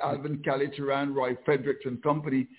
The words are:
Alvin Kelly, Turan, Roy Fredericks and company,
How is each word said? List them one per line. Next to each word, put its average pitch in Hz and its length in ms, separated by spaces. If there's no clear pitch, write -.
Alvin 143 400
Kelly, 139 320
Turan, 139 380
Roy 127 320
Fredericks 139 400
and 123 180
company, 147 440